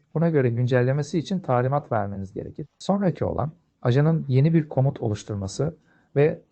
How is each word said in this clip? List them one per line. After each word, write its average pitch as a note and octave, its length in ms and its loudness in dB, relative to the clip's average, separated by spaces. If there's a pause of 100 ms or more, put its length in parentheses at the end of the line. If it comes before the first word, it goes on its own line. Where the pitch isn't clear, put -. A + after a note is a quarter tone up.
(140)
buna D#3+ 160 0
göre C3+ 200 2
güncellemesi B2+ 680 0
için F3+ 200 -4
talimat C3 520 0
vermeniz G2+ 420 -4
gerekir. - 340 -12 (120)
Sonraki F#3+ 460 0
olan, F#2+ 260 -2 (300)
ajanın C#3+ 460 2
yeni C3+ 260 4
bir D#3 160 2
komut C3+ 320 0
oluşturması G#2+ 760 -4 (380)
ve D3+ 260 2 (100)